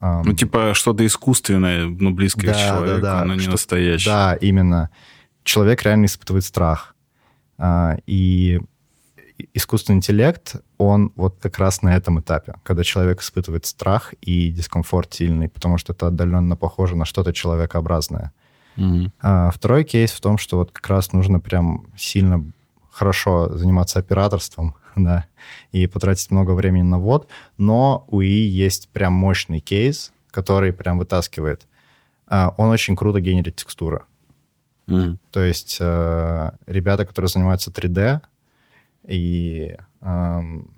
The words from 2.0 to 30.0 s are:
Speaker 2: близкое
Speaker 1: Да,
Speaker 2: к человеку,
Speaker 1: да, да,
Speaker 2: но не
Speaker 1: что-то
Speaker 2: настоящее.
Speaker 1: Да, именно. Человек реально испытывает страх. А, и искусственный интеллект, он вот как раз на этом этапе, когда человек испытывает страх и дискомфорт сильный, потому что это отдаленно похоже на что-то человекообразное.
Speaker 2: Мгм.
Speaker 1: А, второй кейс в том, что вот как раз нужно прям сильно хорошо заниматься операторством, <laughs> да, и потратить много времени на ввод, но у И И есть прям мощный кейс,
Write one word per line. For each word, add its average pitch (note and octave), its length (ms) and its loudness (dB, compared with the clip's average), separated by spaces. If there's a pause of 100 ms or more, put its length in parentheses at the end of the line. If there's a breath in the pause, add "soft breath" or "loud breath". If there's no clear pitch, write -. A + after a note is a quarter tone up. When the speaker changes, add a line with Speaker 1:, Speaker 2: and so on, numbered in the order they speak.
Speaker 2:
близкое G2 340 -2
Speaker 1:
Да, G#2+ 60 2
Speaker 2:
к G#2 40 0
человеку, F#2+ 460 0
Speaker 1:
да, F#2+ 160 0
да, F2+ 60 0
Speaker 2:
но F#2 100 0
не F#2 60 -2
Speaker 1:
что-то F#2 140 -2
Speaker 2:
настоящее. F2+ 600 0
Speaker 1:
Да, G2 260 4
именно. F2+ 500 2 (540 soft breath)
Человек G#2+ 380 2
реально G#2+ 240 4
испытывает F#2+ 380 -2
страх. - 500 -2 (640)
А, E2+ 380 2 (100)
и F#2 540 2 (960)
искусственный - 440 0
интеллект, G#2+ 580 0 (220)
он G2+ 380 2
вот F#2+ 240 -2
как - 180 -6
раз F#2+ 240 0
на F2+ 140 4
этом E2+ 240 0
этапе, - 420 -4
когда F2 220 -2
человек F2+ 380 0
испытывает E2 440 -6
страх - 560 -2
и F2 280 0
дискомфорт E2+ 600 -4
сильный, E2 360 -2
потому F2 300 -2
что - 140 -10
это F2 140 -4
отдаленно F2 500 0
похоже F2 400 -2
на D#2+ 80 -2
что-то F2 300 -2
человекообразное. E2 1000 -4 (440 soft breath)
Speaker 2:
Мгм. F2+ 440 0
Speaker 1:
А, F2+ 300 4
второй B2+ 340 2
кейс A2+ 280 2
в - 80 -16
том, G#2 180 0
что - 200 -6
вот F2 140 -2
как - 160 -16
раз F#2+ 240 0
нужно F#2 280 2
прям E2+ 460 -2 (120)
сильно F#2 460 0 (460)
хорошо F#2 680 0
заниматься F2+ 420 2
операторством, F#2 760 -2 (120)
<laughs> - 100 -16
да, F2 300 2 (460 loud breath)
и F#2 140 2
потратить F#2+ 440 -2
много F#2+ 220 2
времени F#2 300 2
на F2+ 160 2
ввод, B2 300 0 (300 loud breath)
но A#2 500 2
у G2+ 140 0
И F#2+ 40 2
И G#2+ 200 2
есть F#2+ 440 -2
прям F#2+ 220 0
мощный F#2 480 0
кейс, A#2+ 520 -4 (180)